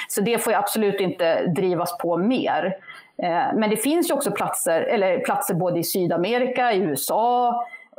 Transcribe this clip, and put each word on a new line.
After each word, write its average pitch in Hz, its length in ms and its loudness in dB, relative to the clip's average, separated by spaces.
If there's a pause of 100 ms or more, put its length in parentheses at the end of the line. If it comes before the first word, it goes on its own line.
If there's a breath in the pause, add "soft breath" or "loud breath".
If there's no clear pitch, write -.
Så 220 120 -2
det 233 160 2
får 226 160 0
ju 180 60 4
absolut 202 400 0
inte 165 460 0
drivas 175 520 0
på 170 200 0
mer. 185 600 0 (460 loud breath)
Eh, 170 220 0 (100)
men 214 140 2
det 214 80 0
finns - 320 0
ju 330 40 2
också 277 180 0
platser, 170 500 0
eller 185 380 2
platser - 340 -2
både 175 260 0
i 165 40 0
Sydamerika, 226 920 0
i 196 40 2
U 180 160 0
S - 180 -4
A, 240 420 2 (460 loud breath)